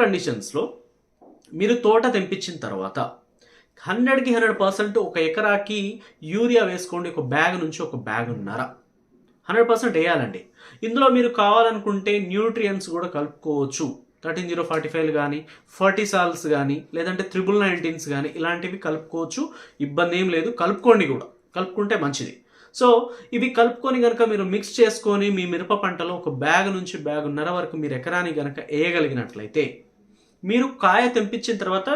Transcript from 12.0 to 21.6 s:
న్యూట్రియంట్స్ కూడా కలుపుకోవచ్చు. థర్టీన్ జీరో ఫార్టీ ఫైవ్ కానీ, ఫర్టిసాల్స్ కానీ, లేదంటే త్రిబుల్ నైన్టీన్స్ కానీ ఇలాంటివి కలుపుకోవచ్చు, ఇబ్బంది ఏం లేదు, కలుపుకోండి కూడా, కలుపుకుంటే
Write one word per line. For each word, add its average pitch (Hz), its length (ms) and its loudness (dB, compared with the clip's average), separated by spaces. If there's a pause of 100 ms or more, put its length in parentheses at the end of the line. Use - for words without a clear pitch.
న్యూట్రియంట్స్ 202 640 -2
కూడా 175 200 -4
కలుపుకోవచ్చు. 147 720 -4 (360)
థర్టీన్ 170 280 -6
జీరో 170 180 -2
ఫార్టీ 156 240 -2
ఫైవ్ 156 240 0
కానీ, 143 220 -2 (380)
ఫర్టిసాల్స్ 190 760 2
కానీ, 139 240 2 (200)
లేదంటే 180 340 -2
త్రిబుల్ 190 320 2
నైన్టీన్స్ 165 500 -2
కానీ 143 160 -2 (100)
ఇలాంటివి 170 460 -4
కలుపుకోవచ్చు, 160 560 -4 (440)
ఇబ్బంది 170 340 0
ఏం 190 160 2
లేదు, 156 140 0 (120)
కలుపుకోండి 202 500 4
కూడా, - 160 -6 (300)
కలుపుకుంటే 202 480 -2